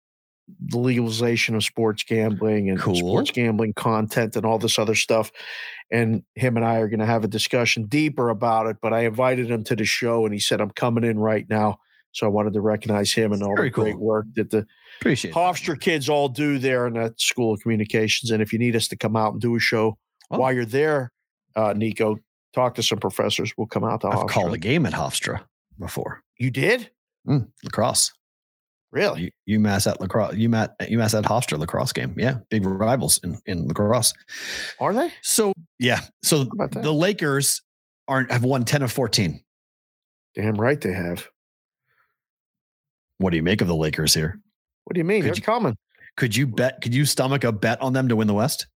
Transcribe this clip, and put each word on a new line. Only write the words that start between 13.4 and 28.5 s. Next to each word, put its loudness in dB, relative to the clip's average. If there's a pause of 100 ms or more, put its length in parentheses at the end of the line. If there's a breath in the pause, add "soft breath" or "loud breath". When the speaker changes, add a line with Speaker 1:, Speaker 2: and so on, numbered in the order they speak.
Speaker 1:
all 0
Speaker 2:
Very 2
Speaker 1:
the -14
great 0
Speaker 2:
cool. -8
Speaker 1:
work 0
that -2
the 0 (340 loud breath)
Speaker 2:
Appreciate 0
that, 0
Speaker 1:
Hofstra 0
Speaker 2:
man. -4
Speaker 1:
kids 0
all 2
do 0
there 0
in -4
that -4
School 0
of -6
Communications. 0
And 2
if -2
you -2
need 2
us 0
to -10
come -2
out 2
and -6
do 0
a 0
show 0 (320)
Speaker 2:
Oh. -2
Speaker 1:
while 2
you're 0
there, 0 (460)
uh, 2
Nico, 0 (360)
talk 0
to -2
some 0
professors. -2
We'll -4
come -4
out -2
to -2
Speaker 2:
I've 0
Speaker 1:
Hofstra. -2
Speaker 2:
called 0
a -6
game 0
at -2
Hofstra -4 (360)
before. -8 (160)
Speaker 1:
You -2
did? 0 (380)
Speaker 2:
Mm, 2 (160)
lacrosse. 0 (800)